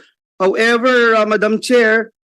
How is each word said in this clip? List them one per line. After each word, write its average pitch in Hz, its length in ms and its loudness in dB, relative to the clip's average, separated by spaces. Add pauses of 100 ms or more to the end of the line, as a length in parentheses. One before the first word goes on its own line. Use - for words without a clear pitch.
(400)
However, 233 760 0
uh, 214 100 0
Madam 214 360 -2
Chair, 226 500 0 (180)